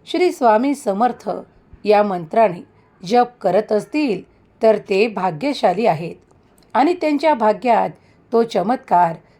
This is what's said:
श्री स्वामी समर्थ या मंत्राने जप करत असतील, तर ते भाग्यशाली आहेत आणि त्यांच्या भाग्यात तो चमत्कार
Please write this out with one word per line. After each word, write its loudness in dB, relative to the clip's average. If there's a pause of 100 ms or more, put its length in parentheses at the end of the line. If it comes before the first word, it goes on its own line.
श्री 0
स्वामी 2
समर्थ -4 (540)
या 4
मंत्राने -2 (420)
जप 2 (140)
करत -2
असतील, -4 (400)
तर 4 (120)
ते 2
भाग्यशाली -2
आहेत -2 (580)
आणि 2
त्यांच्या 0
भाग्यात 0 (440)
तो 4
चमत्कार 0 (260)